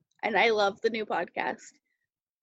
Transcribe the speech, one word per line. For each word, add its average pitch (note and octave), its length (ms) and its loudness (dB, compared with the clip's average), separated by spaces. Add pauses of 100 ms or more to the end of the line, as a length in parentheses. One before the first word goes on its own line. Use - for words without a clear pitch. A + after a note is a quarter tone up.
(240)
and - 120 0
I A3 140 4
love G3+ 300 0
the A3 100 0
new A3 160 -6
podcast, - 560 -6 (800)